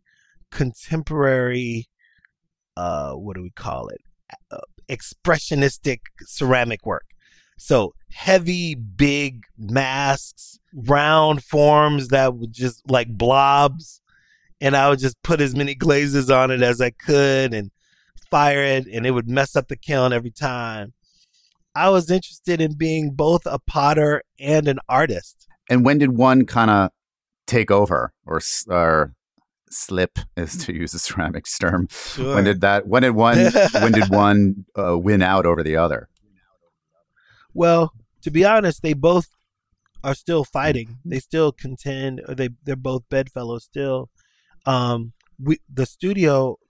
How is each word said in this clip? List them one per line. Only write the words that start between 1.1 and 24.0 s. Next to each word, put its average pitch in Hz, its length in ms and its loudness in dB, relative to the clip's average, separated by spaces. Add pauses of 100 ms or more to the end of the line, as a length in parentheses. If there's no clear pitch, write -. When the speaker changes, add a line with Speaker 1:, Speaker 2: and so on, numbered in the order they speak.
Speaker 1:
uh, 73 360 -6
what 95 220 -14
do 90 60 -14
we 90 100 -14
call 64 380 -12
it? - 100 -18 (500)
Uh, - 100 -16 (300)
expressionistic 139 1080 -4 (260)
ceramic 123 600 -2
work. 92 200 -8 (520)
So 113 360 0 (200)
heavy, 175 640 -2
big 131 680 -2 (140)
masks, 135 1000 -4 (160)
round 147 720 2
forms 147 640 4
that 131 240 2
would 117 200 -12
just, 123 360 -6
like, 120 200 2
blobs. 139 920 2 (600)
And 139 120 0
I 139 140 4
would 139 120 2
just 131 220 -4
put 160 200 0
as 135 120 0
many 143 220 -4
glazes 143 560 0
on 127 180 4
it 127 120 0
as 120 180 2
I 123 120 0
could 135 600 0
and 104 180 -8 (580)
fire 143 340 2
it, 135 240 -2
and 113 180 -6
it 131 60 0
would 120 160 -2
mess 139 300 -2
up 135 100 -2
the 139 80 -10
kiln 127 380 -2
every 120 180 -6
time. 117 640 -8 (800)
I 170 160 2
was 180 220 2
interested 180 480 -4
in 156 180 0
being 160 340 -2
both 156 340 0
a 135 140 -6
potter 147 640 0 (160)